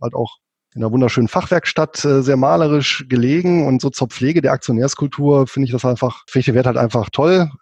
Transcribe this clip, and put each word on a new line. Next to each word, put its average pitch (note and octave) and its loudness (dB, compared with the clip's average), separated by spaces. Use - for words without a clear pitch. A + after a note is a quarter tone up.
halt A#2+ -6
auch - -8
in A2+ -8
einer A2 -4
wunderschönen B2 2
Fachwerkstatt, - -2
äh, C#3 2
sehr C3+ 0
malerisch D3 0
gelegen D3+ 2
und C3 2
so C#3+ -2
zur B2+ -4
Pflege D3+ 0
der C3+ 2
Aktionärskultur C#3 0
finde C3+ -2
ich A#2+ -6
das B2+ -2
einfach, B2 -2
finde C3 0
ich - -2
den A#2 2
Wert B2 2
halt B2 0
einfach A#2 0
toll, E3+ 2